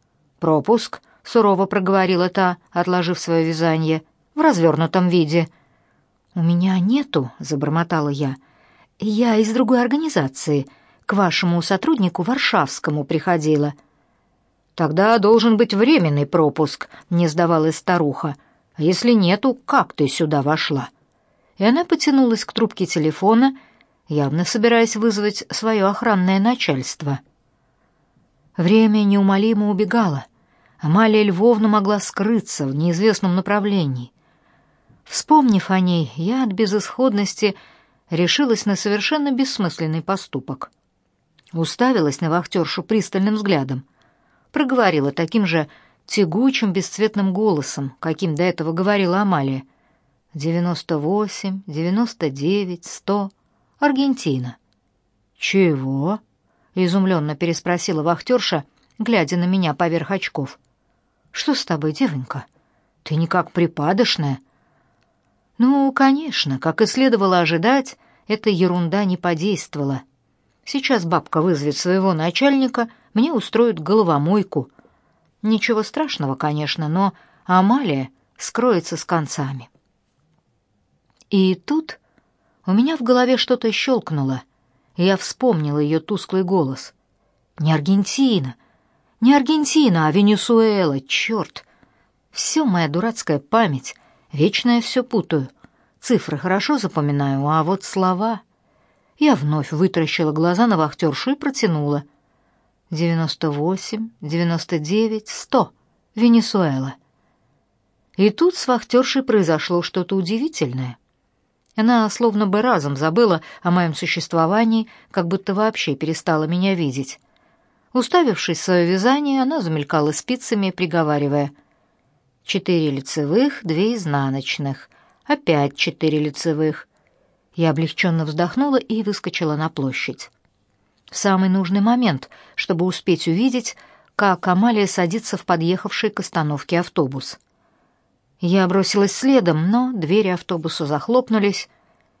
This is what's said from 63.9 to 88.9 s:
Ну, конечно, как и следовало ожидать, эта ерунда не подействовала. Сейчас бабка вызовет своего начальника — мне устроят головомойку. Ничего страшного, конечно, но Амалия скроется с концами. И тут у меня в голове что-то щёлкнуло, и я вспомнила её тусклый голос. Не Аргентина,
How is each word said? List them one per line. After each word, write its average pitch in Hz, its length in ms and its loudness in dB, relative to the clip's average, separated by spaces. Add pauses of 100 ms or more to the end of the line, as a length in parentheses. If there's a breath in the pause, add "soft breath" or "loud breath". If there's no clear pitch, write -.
Ну, 269 340 2
конечно, 269 680 0
как 160 220 -2
и 220 60 4
следовало 196 540 2
ожидать, 196 580 0 (280 soft breath)
эта 220 220 -2
ерунда 180 560 0
не 180 140 0
подействовала. 151 840 -4 (600)
Сейчас 262 400 -2
бабка 165 380 -2
вызовет 147 340 0
своего 190 380 0
начальника — 247 760 0 (240 loud breath)
мне 262 200 0
устроят 226 460 0
головомойку. 170 920 0 (720 soft breath)
Ничего 214 400 0
страшного, 208 520 -4
конечно, 151 540 -4
но 185 240 0 (320 soft breath)
Амалия 185 640 2 (300)
скроется 208 580 -2
с - 80 -12
концами. 139 640 -4 (1600)
И 190 260 4
тут 311 440 -4 (640)
у 180 80 -2
меня 262 240 2
в 262 60 -8
голове 247 340 4
что-то 240 340 0
щёлкнуло, 147 720 -2 (540)
и 175 80 0
я 190 140 2
вспомнила 156 600 -2
её 151 220 0
тусклый 190 420 -4
голос. 170 520 -2 (640)
Не 156 160 2
Аргентина, 190 800 0 (640)